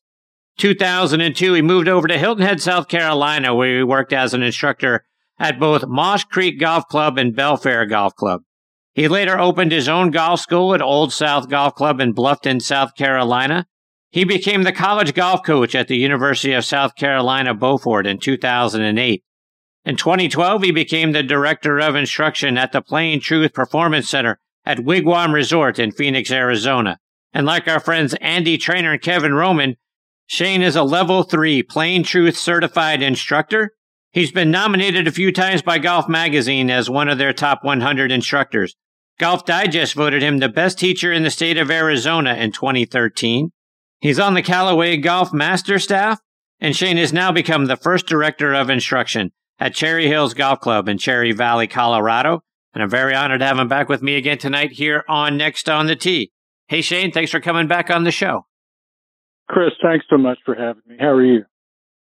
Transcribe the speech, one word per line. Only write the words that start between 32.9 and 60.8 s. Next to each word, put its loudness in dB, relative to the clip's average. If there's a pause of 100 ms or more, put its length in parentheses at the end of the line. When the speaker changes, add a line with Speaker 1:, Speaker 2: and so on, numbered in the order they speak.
Speaker 1:
instructor. -2 (400)
He's 0
been 2
nominated 0
a 0
few 0
times 0
by 0
Golf 0
Magazine 0
as 0
one 0
of 0
their 0
top 0
one 0
hundred 0
instructors. -2 (440)
Golf 0
Digest 0
voted 0
him 0
the 0
best -2
teacher 0
in 0
the 0
state -2
of 0
Arizona 0
in -4
twenty -2
thirteen. -2 (480)
He's 0
on 2
the 2
Callaway 2
Golf 0
Master 0
staff, 0 (380)
and -2
Shane 0
has 0
now 0
become 0
the -2
first 0
director 0
of 0
instruction -2 (280)
at -4
Cherry 0
Hills 0
Golf 0
Club 0
in -2
Cherry 0
Valley, 0
Colorado. 0 (300)
And -4
I'm -2
very 0
honored 0
to 0
have 0
him 0
back 0
with -2
me -2
again -2
tonight -4
here -2
on 0
Next -4
on 0
the 0
Tee. -4 (360)
Hey, -2
Shane, -2
thanks -2
for -2
coming 0
back -2
on 2
the 2
show. -2 (1000)
Speaker 2:
Chris, 0 (100)
thanks 0
so 4
much 2
for -4
having -8